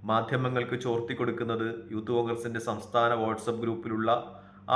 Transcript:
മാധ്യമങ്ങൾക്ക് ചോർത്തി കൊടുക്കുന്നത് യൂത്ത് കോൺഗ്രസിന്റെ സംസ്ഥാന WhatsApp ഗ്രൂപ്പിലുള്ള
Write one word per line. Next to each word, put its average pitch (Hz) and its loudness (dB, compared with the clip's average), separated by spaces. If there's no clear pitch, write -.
മാധ്യമങ്ങൾക്ക് 123 2
ചോർത്തി 117 0
കൊടുക്കുന്നത് 113 0
യൂത്ത് 110 -4
കോൺഗ്രസിന്റെ 117 0
സംസ്ഥാന 117 2
WhatsApp 113 0
ഗ്രൂപ്പിലുള്ള 113 0